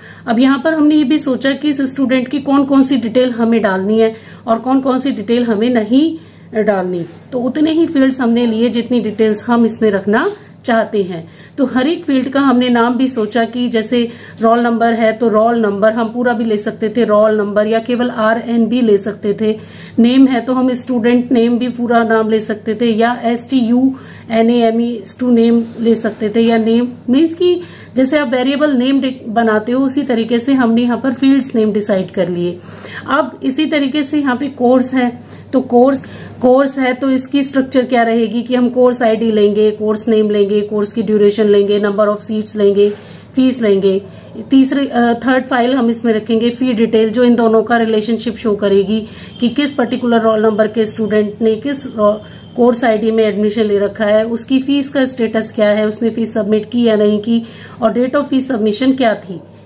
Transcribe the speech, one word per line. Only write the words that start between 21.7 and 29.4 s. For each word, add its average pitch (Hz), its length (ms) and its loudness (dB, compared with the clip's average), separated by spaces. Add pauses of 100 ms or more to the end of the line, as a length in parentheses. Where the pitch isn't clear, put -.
नाम 220 240 2
ले 220 120 0
सकते 214 340 -6
थे, 240 120 0
या 233 380 0
एस 233 260 -2
टी 269 80 2
यू 247 360 2 (360)
एन 226 200 2
ए 240 80 2
एम 226 220 2
ई 233 260 -4
stu 247 240 -4
name 233 340 4 (160)
ले 226 140 2
सकते 214 420 -4
थे, 233 40 4
या 226 180 2
name 233 300 2 (220)
means 320 240 2
कि 359 260 2 (360)
जैसे 262 220 2
आप 294 100 -2
variable 277 420 0
name 269 300 2
डि-, 262 280 -4
बनाते 220 440 0